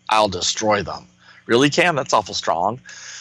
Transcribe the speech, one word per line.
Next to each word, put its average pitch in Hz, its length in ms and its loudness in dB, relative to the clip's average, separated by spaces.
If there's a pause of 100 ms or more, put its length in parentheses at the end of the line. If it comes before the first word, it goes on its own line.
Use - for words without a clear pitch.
(100)
I'll 107 180 4
destroy 101 540 0
them." 78 260 -12 (380)
"Really, 127 240 4
Cam? 170 260 2
That's 139 160 -2
awful 107 220 0
strong." 95 460 -2 (400)